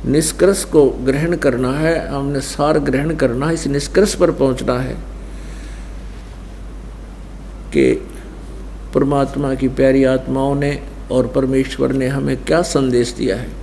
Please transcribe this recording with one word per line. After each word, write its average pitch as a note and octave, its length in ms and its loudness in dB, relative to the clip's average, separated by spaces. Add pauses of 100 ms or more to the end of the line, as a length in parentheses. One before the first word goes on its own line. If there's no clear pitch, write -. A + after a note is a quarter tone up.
निष्कर्ष D#3+ 580 4
को D#3 180 6 (180)
ग्रहण C#3+ 360 2
करना B2+ 360 2
है, D#3+ 220 2 (140)
हमने C#3 320 -2
सार D3+ 400 2
ग्रहण C#3+ 340 0
करना C3 320 0
है, E3 60 2
इस E3 140 -4
निष्कर्ष C#3+ 480 2
पर E3+ 180 4
पहुंचना C3 460 0
है B2+ 160 -4 (2750)
कि C2 180 6 (1000)
परमात्मा C3+ 640 0
की C3 140 -2
प्यारी C3+ 360 4
आत्माओं C3 500 0
ने C#3+ 220 0 (340)
और B2+ 180 2
परमेश्वर C3+ 640 0
ने C3 160 0
हमें C#3 280 0
क्या D#3+ 300 2
संदेश B2 460 2
दिया A2 220 -2
है। A#2 140 -8 (140)